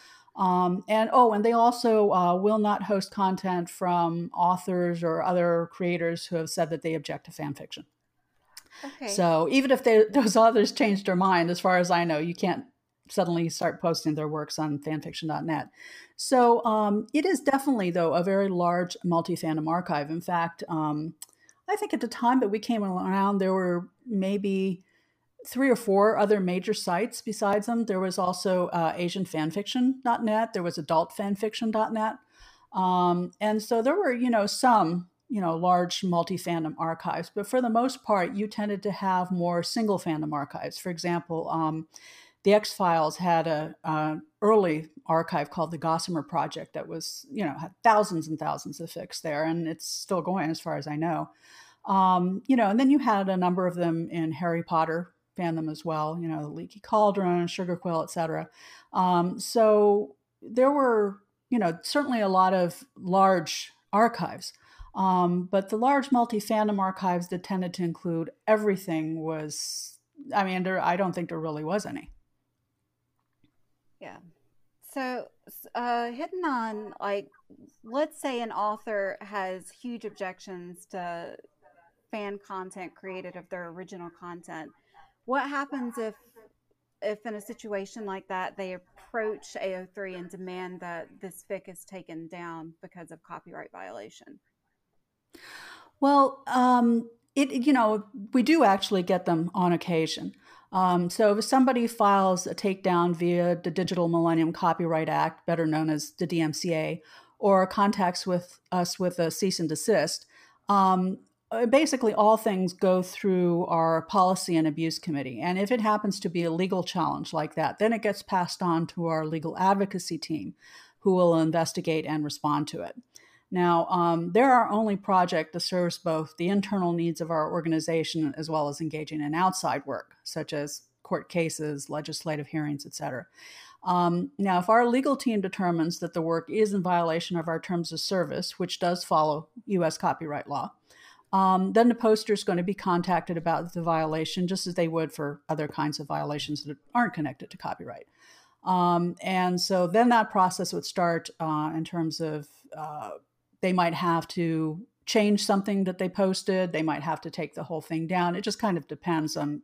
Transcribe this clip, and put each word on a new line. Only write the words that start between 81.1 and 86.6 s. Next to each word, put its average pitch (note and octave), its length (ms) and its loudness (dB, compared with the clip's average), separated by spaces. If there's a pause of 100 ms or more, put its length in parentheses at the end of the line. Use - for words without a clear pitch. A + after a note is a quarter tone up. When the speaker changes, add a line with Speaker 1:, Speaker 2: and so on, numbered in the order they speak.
Speaker 2:
fan G3+ 360 -8
content F#3 480 -12
created F#3 420 -14
of F3+ 120 -18
their F3 200 -10
original F3 500 -14
content. E3+ 540 -16 (520)
What C4 240 -2
happens C#4 500 -6
if, A3 160 -6 (880)